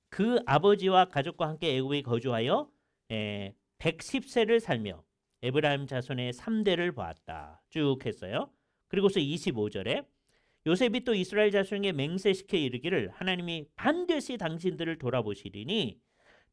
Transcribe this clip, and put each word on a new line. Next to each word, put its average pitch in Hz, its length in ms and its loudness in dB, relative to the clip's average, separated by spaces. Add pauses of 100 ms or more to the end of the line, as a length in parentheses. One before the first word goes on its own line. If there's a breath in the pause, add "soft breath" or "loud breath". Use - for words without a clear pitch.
그 233 360 0
아버지와 185 600 6
가족과 170 420 -2
함께 156 300 -2
애굽에 139 240 0
거주하여, 123 680 0 (420)
에, 104 440 -6 (220)
백십 170 520 -4
세를 226 300 4
살며 110 440 -4 (400)
에브라임 139 440 2
자손의 123 460 -4
삼 220 300 -2
대를 175 280 2
보았다. 82 800 -12
쭉 143 360 2
했어요. 113 460 -6 (380)
그리고서 196 300 2
이십오 139 500 -2
절에 113 340 -4 (640)
요셉이 233 380 2
또 226 100 2
이스라엘 208 360 2
자손에게 196 420 0
맹세시켜 180 640 0
이르기를 135 560 -2
"하나님이 175 520 -4 (100)
반드시 311 640 0
당신들을 165 600 -2
돌아보시리니 117 1000 -4 (540 soft breath)